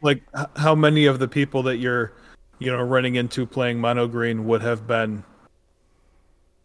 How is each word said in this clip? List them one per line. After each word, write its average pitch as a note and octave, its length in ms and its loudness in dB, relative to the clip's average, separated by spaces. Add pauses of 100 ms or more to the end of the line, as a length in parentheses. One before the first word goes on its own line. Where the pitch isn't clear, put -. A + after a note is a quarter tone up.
Like, C#3+ 220 0 (140)
h-, C#3+ 100 -8 (100)
how D#3 180 4
many D3+ 320 4
of C3 120 4
the C3 100 -2
people C#3 360 -2
that B2+ 120 -2
you're, B2 360 -2 (460)
you C3 140 -4
know, B2 100 -2
running B2+ 340 0
into B2 300 -2
playing A#2+ 340 -2
Mono A#2+ 280 0
Green A#2 380 -4
would A2+ 160 2
have A2+ 240 -4
been A2 380 -2 (1400)